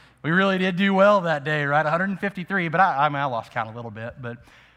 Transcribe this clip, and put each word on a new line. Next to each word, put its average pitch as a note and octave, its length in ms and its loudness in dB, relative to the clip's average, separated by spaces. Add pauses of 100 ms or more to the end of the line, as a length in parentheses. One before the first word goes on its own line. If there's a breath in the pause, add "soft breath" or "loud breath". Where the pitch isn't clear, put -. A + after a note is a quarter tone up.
(220 loud breath)
we D3+ 100 0
really F#3+ 260 2
did F#3 160 0
do G3 180 2
well G3 280 6
that D#3 240 -2
day, D3+ 200 -2
right? D3 220 2
A D3 40 0
hundred F3+ 200 -2
and F#3+ 80 -6
fifty-three, F#3+ 500 -4
but D#3+ 120 0
I, D3+ 260 4
I - 20 2
mean, D3 100 -4
I C#3+ 80 -2
lost A#2 260 -8
count A2 180 -6
a A2 60 -14
little A#2 160 -12
bit, A2+ 280 -12
but A#2+ 180 -10 (380 soft breath)